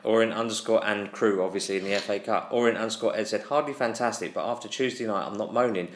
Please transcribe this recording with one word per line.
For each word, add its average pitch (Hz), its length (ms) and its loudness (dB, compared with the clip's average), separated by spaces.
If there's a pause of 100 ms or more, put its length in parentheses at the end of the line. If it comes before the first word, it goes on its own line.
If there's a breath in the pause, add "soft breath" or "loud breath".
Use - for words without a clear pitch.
Orient 113 300 4
underscore 110 520 0
and 101 240 -2
crew, 101 320 2
obviously, 95 360 -2
in 92 60 -2
the 98 100 -2
F 98 140 -2
A 101 120 0
Cup. 104 320 -2
Orient 117 260 4
underscore 110 380 0
Ed 107 100 0
said, 104 160 -2
"Hardly 143 300 0
fantastic, 117 600 -2
but 90 160 -2
after 117 200 -4
Tuesday 123 360 -2
night, 98 220 -2
I'm 107 100 -6
not 104 160 -4
moaning. 107 440 2